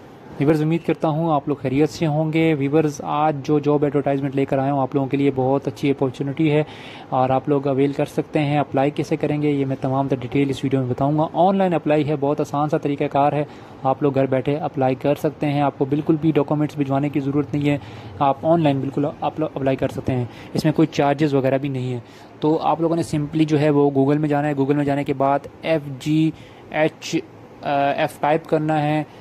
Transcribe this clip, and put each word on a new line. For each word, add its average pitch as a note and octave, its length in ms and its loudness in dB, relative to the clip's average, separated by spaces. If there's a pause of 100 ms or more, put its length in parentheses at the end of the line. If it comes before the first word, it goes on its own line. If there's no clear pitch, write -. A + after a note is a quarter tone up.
(380)
व्यूअर्स, D3+ 220 4
उम्मीद E3 220 0
करता D#3+ 260 -2
हूँ D#3+ 260 0
आप C#3+ 140 -2
लोग C#3+ 120 -4
खैरियत C#3 280 2
से - 180 -2
होंगे। D#3 480 2
व्यूअर्स, D3 500 0
आज D3+ 300 0
जो D3 260 0
job D3 240 2
advertisement C#3 500 0
लेकर C#3 240 0
आया C#3 140 0
हूँ C#3 100 0
आप C3 120 -2
लोगों C3+ 140 0
के C#3 80 -2
लिए C#3 140 2
बहुत C3 360 0
अच्छी C#3 240 0
opportunity C#3 580 0
है D3 180 2 (460)
और C3 180 2
आप C3 180 0
लोग C#3+ 180 2
avail C#3 260 2
कर D3 120 -2
सकते - 340 -4
हैं। D3 220 2
apply C3+ 300 0
कैसे D#3 260 -2
करेंगे D3 340 0
ये C#3 140 0
मैं C3+ 160 -2
तमाम C3+ 280 0
तर C3 100 -2
detail C3+ 320 0
इस C3 140 -4
video C3+ 180 0
में B2 80 -2
बताऊँगा। D3 320 0
Online F#3 500 2
apply D3+ 300 2
है, D3+ 140 -2
बहुत C#3+ 240 0
आसान D3 280 -2
सा D#3+ 100 0
तरीक़ाकार C#3+ 560 0
है, C#3+ 120 -2 (400)
आप C3 160 0
लोग C#3+ 120 2
घर C3+ 120 2
बैठे C3 280 0
apply C#3 400 -2
कर C#3+ 200 0
सकते D3+ 320 -4
हैं। C#3+ 160 0
आपको C#3 240 0
बिल्कुल D3 300 0
भी D#3 160 2
documents D3 460 0
भिजवाने C#3 320 0
की C#3+ 100 -2
ज़रूरत C#3 340 -2
नहीं D3 160 0
है, C#3+ 100 0 (420)
आप C#3 220 2
online D#3 360 4
बिल्कुल C#3+ 320 -2 (100)
आप D3+ 180 -4
लोग D#3 160 -4
apply C3+ 200 0
कर C3+ 120 -2
सकते - 240 -6
हैं। B2 180 -2 (240)
इसमें D#3 200 2
कोई D#3+ 120 4
charges C#3+ 480 2
वगैरह C3 240 2
भी C#3+ 100 -4
नहीं B2+ 240 -4
है। A#2 100 -6 (400)
तो D#3 140 2
आप D3+ 240 0
लोगों E3 160 0
ने E3 60 0
simply D#3 420 -2
जो D3+ 120 2
है D3+ 140 4
वो C#3+ 280 4
Google C#3+ 200 4
में D#3 100 0
जाना C#3+ 200 0
है। D3 60 -2
Google C#3 200 2
में D3 100 0
जाने C#3 200 0
के C#3+ 80 -2
बाद C#3 360 0 (160)
एफ़ D#3+ 180 0
जी D3+ 500 0 (400)
एच - 500 -2 (760)
F D3+ 260 -4
type D#3 240 2
करना D#3 280 0
है, D3+ 320 0 (140)